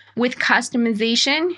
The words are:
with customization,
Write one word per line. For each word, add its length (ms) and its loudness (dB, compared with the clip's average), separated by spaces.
with 180 0
customization, 1200 0